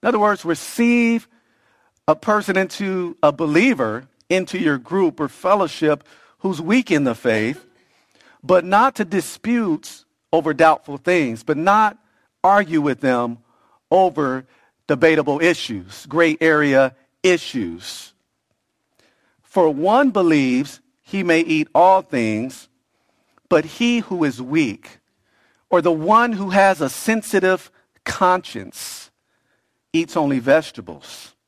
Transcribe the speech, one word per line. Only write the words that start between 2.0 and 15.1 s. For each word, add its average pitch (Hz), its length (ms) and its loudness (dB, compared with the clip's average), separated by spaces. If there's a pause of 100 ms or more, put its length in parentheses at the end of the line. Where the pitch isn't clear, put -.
a 156 80 2
person 196 440 -2
into, 190 640 -4
a 147 100 2
believer 147 720 0 (220)
into 185 300 -2
your 151 180 0
group 160 420 -2
or 147 120 -4
fellowship 160 760 0 (360)
who's 185 200 -4
weak 208 300 0
in 151 140 2
the 123 100 -2
faith, 110 500 -2 (800)
but 175 240 2
not 214 300 2
to 214 100 -4
disputes 190 1000 -4 (260)
over 156 220 0
doubtful 147 460 2
things, 139 440 -2
but 151 140 -4
not 202 400 2 (460)
argue 180 400 2
with 139 180 -2
them 120 380 -2 (520)
over 151 540 0 (420)
debatable 147 540 2